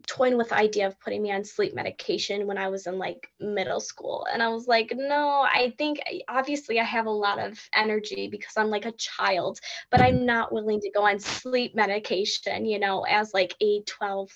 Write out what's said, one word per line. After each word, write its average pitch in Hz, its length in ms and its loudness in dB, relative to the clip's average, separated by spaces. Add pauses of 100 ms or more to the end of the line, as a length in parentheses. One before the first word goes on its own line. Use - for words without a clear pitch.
toying 254 320 4
with 233 120 2
the 220 80 0
idea 208 280 4
of 190 140 -4
putting 208 240 -4
me 208 80 -2
on 196 120 -2
sleep 208 300 -2
medication 202 720 -2
when 196 140 -2
I 190 80 -2
was 190 180 -4
in, 185 140 -4
like, 175 280 -6 (120)
middle 202 400 -2
school. - 520 -6
And 233 120 0
I 226 60 2
was 233 180 -6
like, 226 280 2
"No, 285 460 2
I 247 380 2
think, 302 260 -2
I, - 240 -8
obviously 262 500 -2
I 226 40 4
have 226 240 -2
a - 20 0
lot 208 300 0
of 202 200 -8 (140)
energy 214 540 0
because 208 300 -10
I'm, 214 120 2
like, 208 160 -2
a 233 60 -6
child, 196 680 -2 (300)
but 247 120 6
I'm 254 220 6
not 233 300 2
willing 214 280 0
to 196 100 -4
go 208 160 4
on 202 120 4
sleep 254 540 -2
medication, 214 920 0
you 208 100 2
know, 196 320 0
as, 214 240 2
like, 185 260 2
a 208 280 2
twelve, 196 480 -4